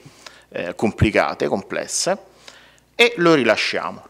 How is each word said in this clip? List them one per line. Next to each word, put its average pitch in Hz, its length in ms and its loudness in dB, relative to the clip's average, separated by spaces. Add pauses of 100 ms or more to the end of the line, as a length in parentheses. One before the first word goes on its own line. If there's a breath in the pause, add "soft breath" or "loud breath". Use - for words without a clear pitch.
(480 loud breath)
eh, 90 280 -10
complicate, 95 760 0
complesse, 98 680 -4 (800 loud breath)
e 233 220 4
lo 170 160 4
rilasciamo. 101 760 0